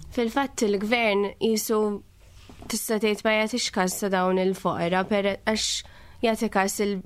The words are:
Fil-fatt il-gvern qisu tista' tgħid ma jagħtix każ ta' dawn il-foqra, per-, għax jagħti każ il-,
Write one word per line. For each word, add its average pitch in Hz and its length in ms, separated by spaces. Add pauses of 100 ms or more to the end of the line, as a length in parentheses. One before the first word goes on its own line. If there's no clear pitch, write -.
(100)
Fil-fatt 247 520
il-gvern 208 640 (120)
qisu 220 420 (840)
tista' 220 360
tgħid 214 240
ma 220 80
jagħtix 214 400
każ 185 280
ta' 208 80
dawn 185 300
il-foqra, 185 680
per-, 196 360
għax 220 260 (540)
jagħti 226 300
każ 196 300
il-, 202 260